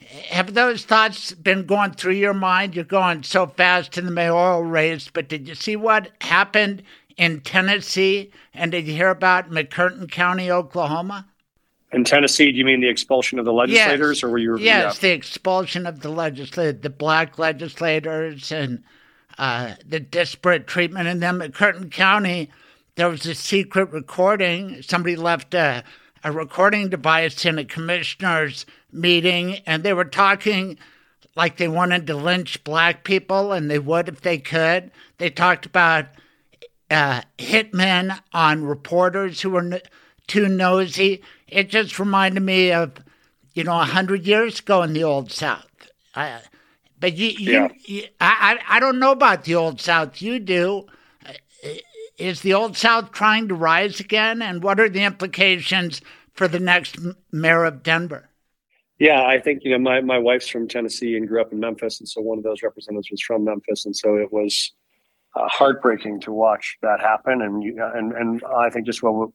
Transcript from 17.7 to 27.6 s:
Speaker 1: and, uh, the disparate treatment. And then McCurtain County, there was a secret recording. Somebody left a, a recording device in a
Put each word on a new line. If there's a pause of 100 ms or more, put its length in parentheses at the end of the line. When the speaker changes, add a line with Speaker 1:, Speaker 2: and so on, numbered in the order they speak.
Speaker 1:
and, (540)
uh, (120)
the
disparate
treatment.
And
then
McCurtain
County, (460)
there
was
a
secret
recording.
Somebody
left
a, (400)
a
recording
device
in
a